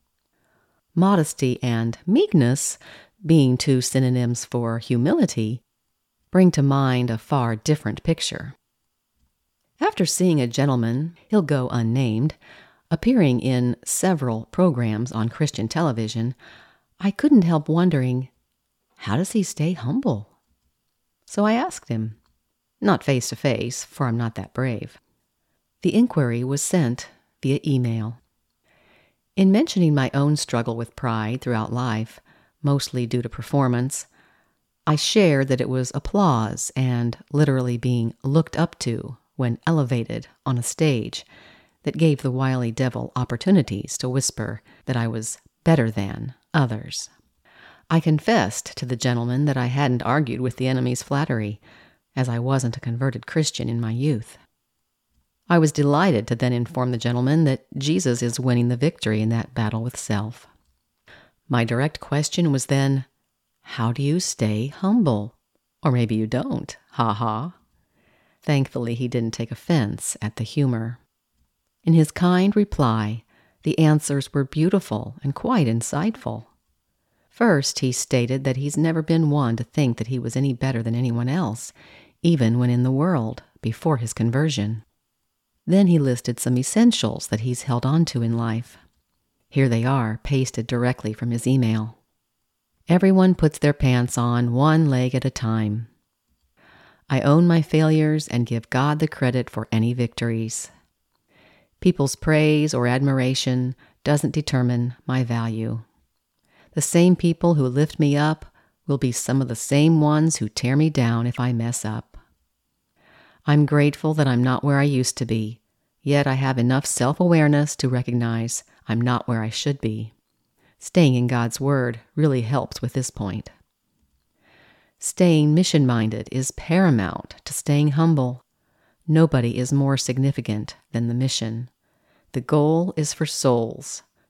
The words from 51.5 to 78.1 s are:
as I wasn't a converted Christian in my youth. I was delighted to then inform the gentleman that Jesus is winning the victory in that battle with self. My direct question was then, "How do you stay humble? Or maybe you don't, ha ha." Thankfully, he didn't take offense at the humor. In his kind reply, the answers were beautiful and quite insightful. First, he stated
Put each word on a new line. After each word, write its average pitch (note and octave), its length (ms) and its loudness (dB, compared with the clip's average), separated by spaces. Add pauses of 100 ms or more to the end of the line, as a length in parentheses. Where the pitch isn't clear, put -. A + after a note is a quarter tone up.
as B2+ 100 0
I A#2 120 -4
wasn't A#2+ 360 -2
a - 60 -12
converted A#2+ 440 -4
Christian C#3+ 440 -4
in A#2 100 -2
my A2+ 120 -4
youth. A#2+ 460 -4 (1120)
I F3 60 6
was D#3 140 4
delighted C#3+ 560 2
to A#2+ 80 -2
then B2 180 0
inform B2 380 -4
the B2 80 -4
gentleman B2+ 460 0
that C3 200 0 (100)
Jesus C#3 460 -2
is A#2+ 180 -4
winning A#2+ 280 2
the B2 100 0
victory A#2+ 420 -2
in A2 100 0
that A2+ 260 -2
battle A2+ 260 -2
with A#2+ 160 -8
self. A2 480 -6 (1000)
My A#2+ 160 0
direct A#2+ 360 -2
question D3+ 520 -2
was C3+ 160 -2
then, C#3 380 0 (560)
"How A#2 300 -4
do B2+ 120 -4
you D3+ 160 0
stay A2 480 -2
humble? C#3+ 680 0 (460)
Or D3 100 0
maybe A#2 220 0
you A2 140 0
don't, B2 500 -6 (140)
ha A2+ 220 -2
ha." A#2 400 -4 (920)
Thankfully, C3 500 -2
he A#2+ 140 -4
didn't A#2 260 -2
take - 180 -8
offense A2 720 -2
at G#2+ 140 -6
the - 80 -6
humor. A#2+ 560 -2 (840)
In E3+ 100 2
his D#3 180 6
kind F3+ 440 2
reply, A2+ 680 0 (400)
the - 160 -2
answers D3+ 520 2
were C#3+ 140 0
beautiful D#3 800 -2
and C#3 100 -2
quite - 320 0
insightful. A#2 800 -4 (840)
First, F3 520 0
he C3 120 0
stated B2+ 520 -2